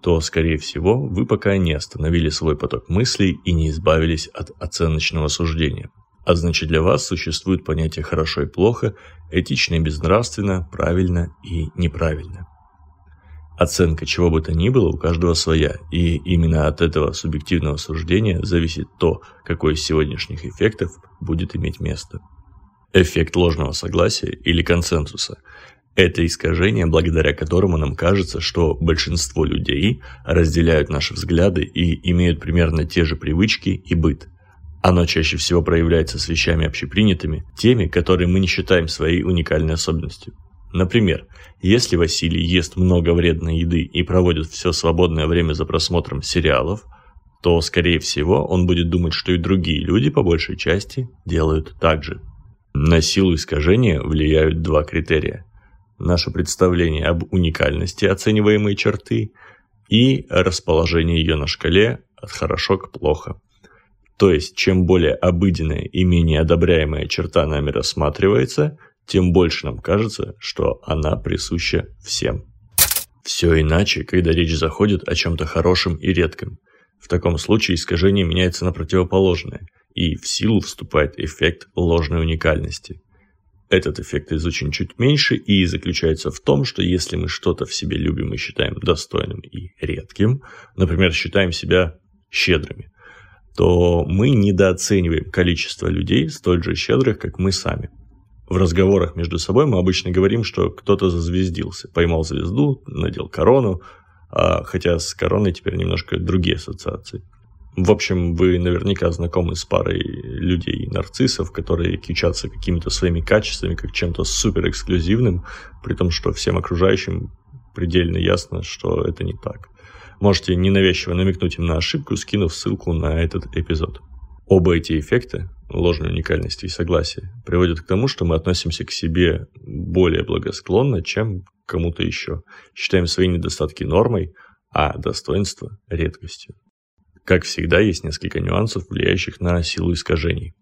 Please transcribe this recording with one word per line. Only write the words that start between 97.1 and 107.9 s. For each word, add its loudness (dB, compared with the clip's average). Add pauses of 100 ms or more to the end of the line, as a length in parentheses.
как -10
мы 0
сами. -6 (580)
В -2
разговорах 4
между -4
собой 2
мы 2
обычно 0
говорим, 2
что -2
кто-то 0
зазвездился, -2
поймал 2
звезду, 0
надел -6
корону, 4 (480)
а, 0
хотя 0
с -6
короной 0
теперь -6
немножко -4
другие 0
ассоциации. -10 (540)
В 4